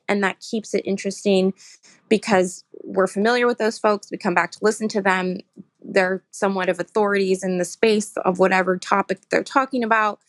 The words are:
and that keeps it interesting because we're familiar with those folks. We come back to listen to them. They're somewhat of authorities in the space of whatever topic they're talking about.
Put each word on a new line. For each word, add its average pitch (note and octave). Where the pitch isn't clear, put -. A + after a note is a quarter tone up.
and G3+
that F#3
keeps -
it G#3
interesting G3
because F#3+
we're F#3+
familiar A#3
with A#3+
those A3
folks. G#3
We -
come F#3
back F3
to -
listen G#3+
to G#3
them. F#3
They're F#3+
somewhat F#3+
of F3
authorities G3
in F#3
the F3
space G#3+
of F#3
whatever F#3
topic G3
they're -
talking C4
about. G#3+